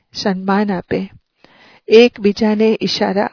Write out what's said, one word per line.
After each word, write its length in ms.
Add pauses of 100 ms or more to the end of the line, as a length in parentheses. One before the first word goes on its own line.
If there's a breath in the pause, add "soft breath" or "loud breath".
(140)
સન્માન 580
આપે, 380 (800 soft breath)
એકબીજાને 920
ઇશારા 520